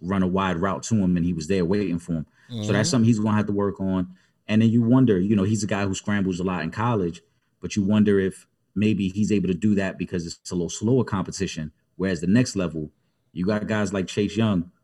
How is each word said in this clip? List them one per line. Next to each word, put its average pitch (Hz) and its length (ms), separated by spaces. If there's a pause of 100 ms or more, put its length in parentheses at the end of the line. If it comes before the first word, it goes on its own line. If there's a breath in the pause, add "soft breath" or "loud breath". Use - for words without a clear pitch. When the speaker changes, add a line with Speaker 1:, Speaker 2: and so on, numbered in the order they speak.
Speaker 1:
run 92 220
a 90 40
wide 92 300
route 95 260
to - 120
him, 90 220
and 85 80
he 87 80
was 78 140
there 92 180
waiting 90 340
for 85 140
him. 78 120 (240 soft breath)
So 123 60
that's 107 160
Speaker 2:
Mm-hmm. 101 120
Speaker 1:
something 123 220
he's 113 140
gonna 107 160
have 104 120
to 104 40
work 101 280
on. 92 360 (320 loud breath)
And 110 140
then 113 80
you 120 120
wonder, 117 380
you 104 160
know, 95 80
he's 104 200
a 101 40
guy 101 180
who 98 80
scrambles 95 460
a 90 40
lot 90 200
in 80 80
college, 107 500 (380)
but - 160
you 104 80
wonder 101 360
if 95 280 (280)
maybe 98 340
he's 98 220
able 95 160
to 92 60
do 101 220
that 95 220
because 90 280
it's - 260
a - 40
little 85 140
slower 117 340
competition. 85 680 (260)
Whereas 92 240
the 87 60
next 120 280
level, 80 360 (420)
you 90 120
got 104 220
guys 104 260
like 95 140
Chase 101 300
Young 101 340 (120)